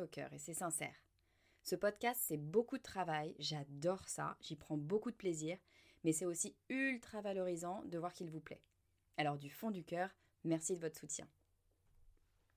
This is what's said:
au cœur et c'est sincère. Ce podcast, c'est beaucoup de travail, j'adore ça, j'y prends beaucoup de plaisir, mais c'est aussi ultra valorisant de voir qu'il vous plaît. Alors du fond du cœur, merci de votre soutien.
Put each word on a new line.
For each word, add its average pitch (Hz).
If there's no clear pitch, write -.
au 170
cœur 139
et 143
c'est 165
sincère. 156
Ce -
podcast, 208
c'est 156
beaucoup 185
de -
travail, 165
j'adore 147
ça, 147
j'y -
prends -
beaucoup 202
de -
plaisir, 165
mais 160
c'est 180
aussi -
ultra 254
valorisant 185
de 170
voir 175
qu'il 175
vous 156
plaît. -
Alors 147
du 143
fond 226
du 180
cœur, 175
merci 165
de 170
votre 160
soutien. -